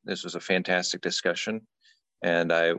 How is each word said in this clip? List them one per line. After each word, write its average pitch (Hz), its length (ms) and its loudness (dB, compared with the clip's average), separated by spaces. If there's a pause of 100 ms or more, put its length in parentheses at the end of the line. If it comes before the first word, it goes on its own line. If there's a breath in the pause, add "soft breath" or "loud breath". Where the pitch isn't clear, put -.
This - 200 -6
was 92 120 -8
a 87 40 -4
fantastic 90 600 0
discussion. 92 680 -2 (560 soft breath)
And 85 300 2
I, 82 240 4